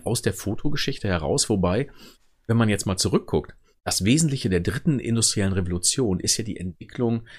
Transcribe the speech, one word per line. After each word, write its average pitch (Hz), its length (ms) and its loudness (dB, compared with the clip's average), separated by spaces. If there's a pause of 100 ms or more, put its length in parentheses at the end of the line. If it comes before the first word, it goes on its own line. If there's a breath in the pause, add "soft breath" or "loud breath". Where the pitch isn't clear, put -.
aus 117 160 0
der 104 120 0
Fotogeschichte - 720 -2
heraus. 87 420 0
Wobei, 98 400 2 (560 loud breath)
wenn 117 120 2
man 110 120 4
jetzt 101 160 0
mal 98 120 0
zurückguckt, - 580 -2 (320)
das 90 160 -2
Wesentliche 139 460 2
der 92 100 2
dritten 117 400 0
industriellen 110 540 0
Revolution 90 640 0
ist - 160 0
ja - 80 -6
die - 140 -8
Entwicklung 113 680 -4 (160 loud breath)